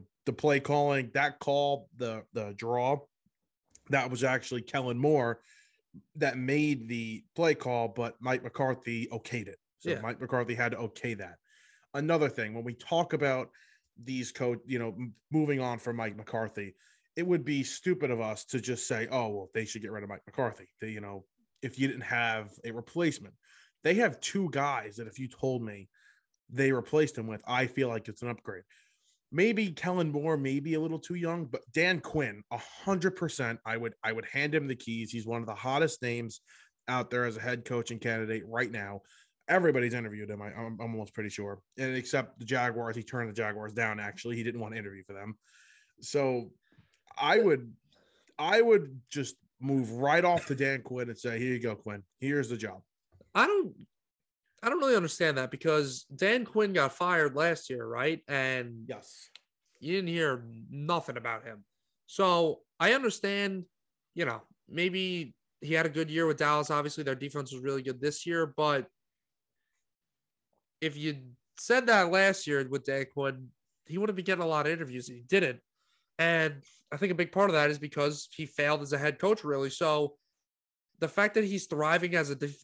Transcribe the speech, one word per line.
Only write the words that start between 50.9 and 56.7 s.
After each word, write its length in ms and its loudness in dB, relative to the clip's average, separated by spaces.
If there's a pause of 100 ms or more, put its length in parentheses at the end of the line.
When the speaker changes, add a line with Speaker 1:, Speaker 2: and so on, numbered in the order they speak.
Speaker 1:
and 80 -10
say, 220 -2
"Here 140 0
you 60 0
go, 160 -2
Quinn. 280 -10 (160)
Here's 300 0
the 80 -4
job." 240 -8 (520)
Speaker 2:
I 140 6
don't, 260 2 (920)
I 60 0
don't 100 2
really 160 4
understand 420 2
that 140 -2
because 540 0 (100)
Dan 300 2
Quinn 280 0